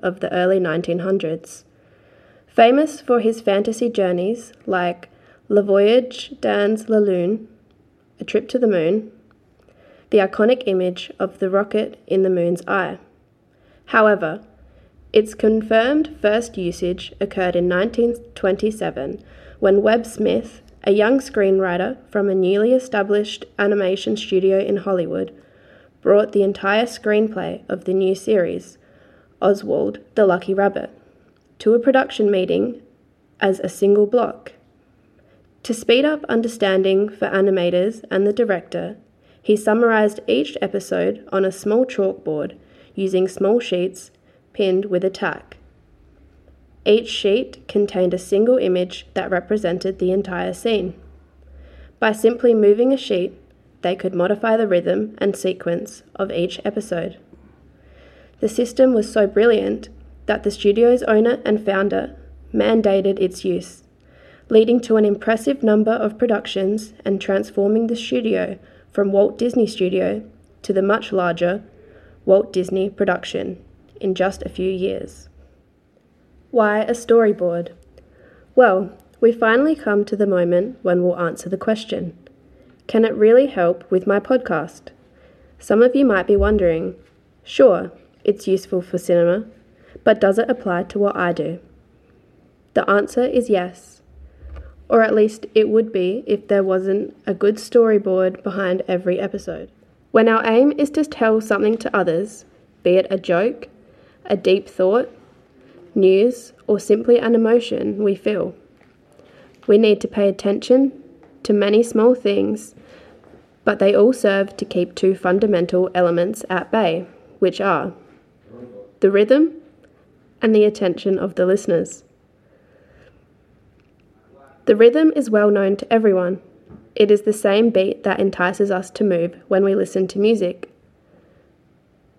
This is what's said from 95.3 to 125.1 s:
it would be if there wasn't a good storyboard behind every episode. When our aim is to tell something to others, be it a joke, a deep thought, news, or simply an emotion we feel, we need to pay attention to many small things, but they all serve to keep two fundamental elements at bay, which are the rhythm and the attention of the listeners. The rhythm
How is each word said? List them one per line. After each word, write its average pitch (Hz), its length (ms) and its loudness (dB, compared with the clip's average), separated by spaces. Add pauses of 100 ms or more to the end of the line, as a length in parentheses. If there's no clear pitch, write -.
it 214 140 2
would 220 240 0
be 190 340 -2
if 202 220 -4
there 196 140 2
wasn't 190 520 -2 (100)
a 208 80 -4
good 202 220 0
storyboard 202 880 2
behind 185 420 -2
every 185 320 -2
episode. 196 520 -8 (420)
When 226 160 4
our 226 180 2
aim 247 320 4
is 294 120 0
to 302 160 0
tell 220 340 0
something 214 380 0
to - 180 -6
others, 180 480 -2 (380)
be 175 160 4
it 190 120 2
a 190 80 -2
joke, 185 520 -2 (560)
a - 120 -2
deep 185 320 0
thought, 190 420 0 (800)
news, 196 600 2 (120)
or 208 140 0
simply 233 400 4
an 233 160 2
emotion 226 640 0
we 202 140 0
feel, 185 400 -4 (1120)
we 208 100 6
need 214 220 4
to - 80 -8
pay 202 220 0
attention 247 640 0 (500)
to - 80 -2
many 208 320 4
small 233 320 2
things, 202 580 -4 (920)
but 208 140 -2
they 202 140 4
all 208 200 4
serve 196 420 -2
to - 80 -8
keep 180 320 -4
two 190 180 0
fundamental 185 800 0
elements 175 560 0
at 180 220 -4
bay, 180 340 0 (340)
which 180 200 0
are 175 320 -2 (1080)
the 196 100 6
rhythm 262 440 4 (840)
and 220 140 2
the 208 80 6
attention 196 560 -2
of 185 160 -8
the 185 100 0
listeners. 190 600 -2 (2500)
The 208 100 4
rhythm 294 400 6